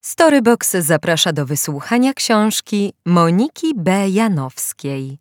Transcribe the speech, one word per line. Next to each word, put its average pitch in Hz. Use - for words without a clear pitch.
Storybox 269
zaprasza 165
do 143
wysłuchania 156
książki 214
Moniki 180
B. 196
Janowskiej. 139